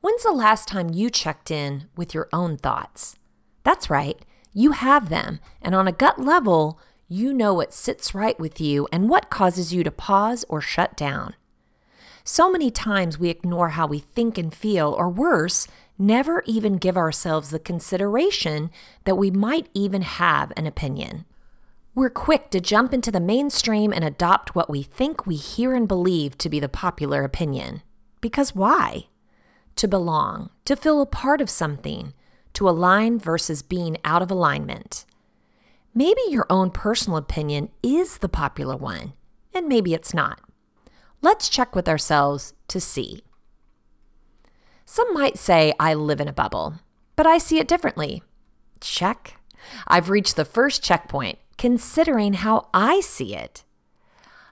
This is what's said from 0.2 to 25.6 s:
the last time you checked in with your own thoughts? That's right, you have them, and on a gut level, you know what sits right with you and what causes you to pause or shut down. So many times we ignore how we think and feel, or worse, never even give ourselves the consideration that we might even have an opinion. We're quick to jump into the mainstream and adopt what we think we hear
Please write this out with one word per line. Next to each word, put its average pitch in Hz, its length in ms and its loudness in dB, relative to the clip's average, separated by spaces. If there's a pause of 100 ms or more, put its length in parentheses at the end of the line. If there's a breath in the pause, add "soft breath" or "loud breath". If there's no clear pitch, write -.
the 440 80 2
last 220 360 2
time 175 220 -4
you 190 180 -2
checked - 420 -6
in 143 460 -6
with 175 160 -8
your 160 180 -4
own 165 280 -4
thoughts? - 580 -6 (480)
That's 339 240 2
right, 147 340 -2 (300 soft breath)
you 254 200 4
have 262 360 4
them, - 320 -4 (220 soft breath)
and 175 120 0
on 190 140 4
a 180 40 0
gut - 280 2
level, 208 580 2 (300 soft breath)
you 214 240 -2
know 214 220 2
what 165 180 -2
sits - 420 -4
right 208 240 0
with 160 220 -6
you 143 320 2
and 185 160 2
what 320 220 2
causes 180 420 0
you 175 100 0
to 156 80 0
pause 208 560 0
or 156 140 -4
shut - 340 -2
down. 143 400 -6 (880 soft breath)
So 359 300 4
many 311 180 0
times 185 480 0
we 175 120 0
ignore 175 400 -2
how 160 160 -2
we 147 140 -4
think 233 360 -2
and 165 160 -4
feel, 180 400 0
or 175 160 0
worse, 190 580 0 (300 soft breath)
never 254 480 2
even 214 320 0
give 180 220 0
ourselves 156 500 -2
the 156 100 -6
consideration 180 1120 -2 (340 loud breath)
that 190 120 2
we 196 140 2
might 214 420 0
even 196 300 -2
have 151 520 0
an 156 120 -4
opinion. 143 580 -8 (680)
We're 254 140 2
quick - 440 0
to 190 80 0
jump 233 340 2
into 240 160 -2
the 196 100 0
mainstream 214 720 0
and 170 100 0
adopt 170 520 2
what - 160 0
we 143 120 -4
think - 440 -4
we 170 100 -2
hear 240 380 -2